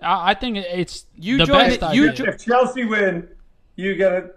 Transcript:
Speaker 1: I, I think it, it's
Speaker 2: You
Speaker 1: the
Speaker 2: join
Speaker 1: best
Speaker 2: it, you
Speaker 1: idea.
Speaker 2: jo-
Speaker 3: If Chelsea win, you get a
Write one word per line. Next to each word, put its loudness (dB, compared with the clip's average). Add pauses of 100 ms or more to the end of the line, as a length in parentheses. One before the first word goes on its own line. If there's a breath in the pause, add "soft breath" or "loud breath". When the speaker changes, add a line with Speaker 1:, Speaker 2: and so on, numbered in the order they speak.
Speaker 1:
I, 0
I 2
think -6
it, -8
it's -6 (100)
Speaker 2:
You -2
Speaker 1:
the 4
Speaker 2:
join 4
Speaker 1:
best 4
Speaker 2:
it, -2
you 4
Speaker 1:
idea. -2
Speaker 2:
jo- -6
Speaker 3:
If -16
Chelsea 0
win, -2 (460)
you -4
get 2
a -6